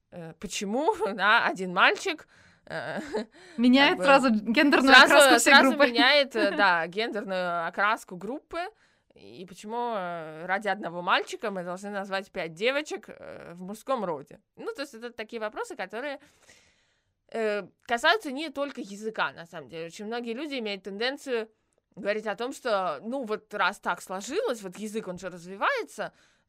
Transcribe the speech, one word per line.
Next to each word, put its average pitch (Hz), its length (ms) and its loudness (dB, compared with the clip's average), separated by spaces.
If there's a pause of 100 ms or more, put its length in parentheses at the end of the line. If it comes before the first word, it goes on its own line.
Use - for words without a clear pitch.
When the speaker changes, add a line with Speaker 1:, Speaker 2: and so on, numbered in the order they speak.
(100)
Speaker 1:
э, 165 300 -16
почему, 233 540 -2
<laughs> 269 200 -4
да, 208 320 4
один 185 260 -4
мальчик... 302 540 2 (400)
э, 156 320 -8
<laughs> 254 580 -10
Speaker 2:
Меняет 254 340 6
Speaker 1:
как 359 80 0
бы - 60 -4
Speaker 2:
сразу 269 260 6
гендерную 269 640 4
Speaker 1:
сразу, 262 120 12 (100)
Speaker 2:
окраску 269 240 10
всей 285 140 4
Speaker 1:
сразу 269 240 10
Speaker 2:
группы. 277 120 6
Speaker 1:
меняет, 240 480 4
э, 208 140 2
Speaker 2:
<laughs> - 60 -4
Speaker 1:
да, 180 320 4
гендерную 185 800 -4
окраску 196 480 -2
группы, 233 420 -10 (560)
и 120 340 -18
почему, 233 480 -8
э, 170 500 -10
ради 196 220 -2
одного 190 340 -4
мальчика 240 480 -2
мы 190 140 -8
должны 190 260 -10
назвать 190 400 -6
пять 165 220 -8
девочек, 269 560 -4
э, - 460 -16
в 180 80 -18
мужском 208 420 -6
роде. 156 360 -10 (160)
Ну, 359 180 -10
то 277 80 -10
есть - 120 -12
это 233 160 -14
такие 226 300 -12
вопросы, 277 340 -8
которые, 269 460 -10 (1120)
э, 214 300 -2 (200)
касаются 311 480 0
не 294 200 -6
только 277 300 -8
языка, 202 520 -6
на 165 140 -16
самом 160 220 -16
деле. 160 180 -12
Очень 185 200 -14
многие 233 280 -6
люди 277 260 -8
имеют 202 240 -8
тенденцию 233 680 -6 (460)
говорить 208 320 -4
о 196 80 -6
том, 233 160 -6
что, 190 500 -2
ну, 254 220 -6
вот 214 300 -8
раз 196 260 -2
так 180 220 -4
сложилось, 233 600 -6
вот 185 160 -12
язык, 208 300 -8
он 180 100 -10
же 185 120 -12
развивается, 196 840 -4 (360)